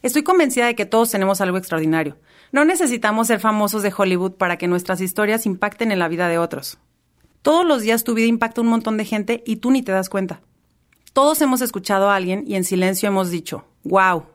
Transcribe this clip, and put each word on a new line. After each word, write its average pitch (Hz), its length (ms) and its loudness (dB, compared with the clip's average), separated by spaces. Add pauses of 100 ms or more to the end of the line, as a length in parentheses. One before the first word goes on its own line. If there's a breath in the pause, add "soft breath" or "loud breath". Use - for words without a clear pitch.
Estoy 262 220 0
convencida 285 420 2
de 240 100 0
que 208 100 -2
todos 226 260 2
tenemos 196 300 0
algo 180 160 0
extraordinario. 160 600 -2 (340 soft breath)
No 285 140 4
necesitamos 240 640 0
ser 226 120 0
famosos 214 440 0
de 196 120 0
Hollywood 185 380 0
para 175 240 -2
que 180 100 -4
nuestras 175 340 -2
historias 214 440 -2
impacten 208 460 -2
en 190 80 0
la 170 80 0
vida 170 200 -2
de 170 100 0
otros. 165 400 -6 (640)
Todos 330 240 4
los 285 160 2
días 226 220 0
tu 233 100 -2
vida 226 140 2
impacta 233 340 0
un 233 60 2
montón 226 300 0
de 214 80 -4
gente 220 400 -4
y 220 120 -4
tú 240 140 -2
ni 269 100 2
te 196 100 -6
das 190 180 -2
cuenta. 190 320 -6 (720)
Todos 302 280 2
hemos 254 200 2
escuchado 202 480 0
a 202 60 4
alguien 190 300 -2
y 202 100 -6
en 185 80 0
silencio 185 440 0
hemos 190 240 0
dicho, - 340 -8 (180)
"Guau, 185 520 2